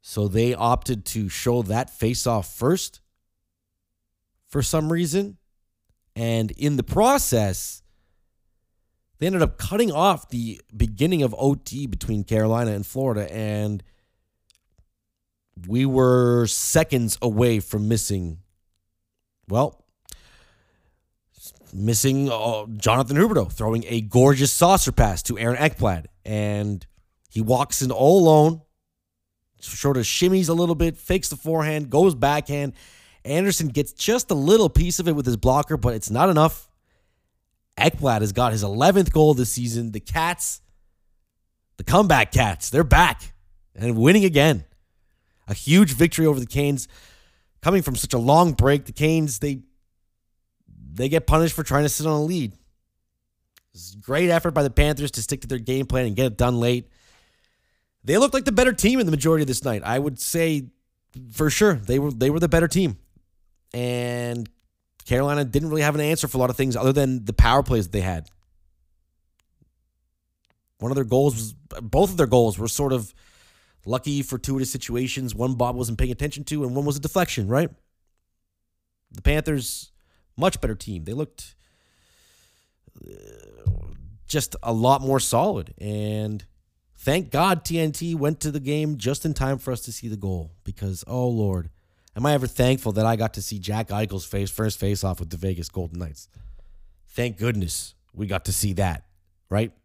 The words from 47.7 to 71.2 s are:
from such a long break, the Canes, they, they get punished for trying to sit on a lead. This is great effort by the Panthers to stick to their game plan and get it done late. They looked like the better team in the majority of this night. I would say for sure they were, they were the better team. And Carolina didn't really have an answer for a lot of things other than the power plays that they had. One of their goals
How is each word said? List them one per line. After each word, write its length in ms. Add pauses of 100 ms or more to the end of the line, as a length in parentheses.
from 140
such 180
a 40
long 340
break, 340
the 60
Canes, 480
they, 220 (1040)
they 400
get 180
punished 300
for 80
trying 200
to 60
sit 160
on 80
a 100
lead. 280 (1200)
This 180
is 60
great 340
effort 220
by 120
the 60
Panthers 420
to 100
stick 200
to 60
their 120
game 260
plan 220
and 80
get 100
it 120
done 220
late. 300 (1120)
They 140
looked 160
like 120
the 60
better 220
team 260
in 60
the 60
majority 320
of 40
this 160
night. 200
I 140
would 220
say 480 (640)
for 180
sure 260
they 220
were, 140
they 180
were 120
the 80
better 180
team. 300 (800)
And 720 (580)
Carolina 380
didn't 260
really 120
have 140
an 60
answer 260
for 100
a 20
lot 120
of 40
things 200
other 180
than 320
the 80
power 300
plays 240
that 40
they 100
had. 280 (2500)
One 140
of 40
their 80
goals 320